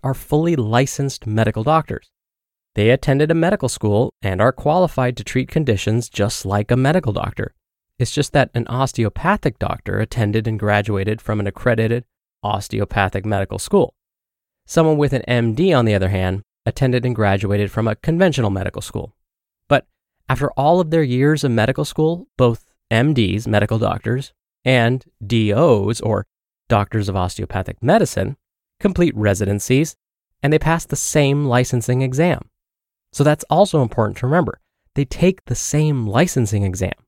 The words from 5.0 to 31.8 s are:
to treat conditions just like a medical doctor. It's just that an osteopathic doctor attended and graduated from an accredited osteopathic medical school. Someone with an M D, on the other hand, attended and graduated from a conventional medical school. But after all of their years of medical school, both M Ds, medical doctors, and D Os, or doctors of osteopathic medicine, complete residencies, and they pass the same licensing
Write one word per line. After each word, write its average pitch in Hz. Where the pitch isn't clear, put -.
to 104
treat -
conditions 117
just -
like 104
a 123
medical 135
doctor. -
It's 120
just -
that 139
an 117
osteopathic 127
doctor 95
attended 110
and 110
graduated 104
from 107
an 98
accredited 113
osteopathic 104
medical 98
school. -
Someone 160
with 143
an 127
M 117
D, 175
on 123
the 104
other 92
hand, 95
attended 127
and 123
graduated 101
from 110
a 107
conventional 160
medical 95
school. -
But -
after 139
all 156
of 160
their 160
years 139
of 131
medical 117
school, 165
both 117
M 131
Ds, 110
medical 107
doctors, 113
and 127
D 107
Os, 113
or 104
doctors 104
of 95
osteopathic 92
medicine, 139
complete 175
residencies, 104
and 143
they 156
pass 160
the 143
same 143
licensing 123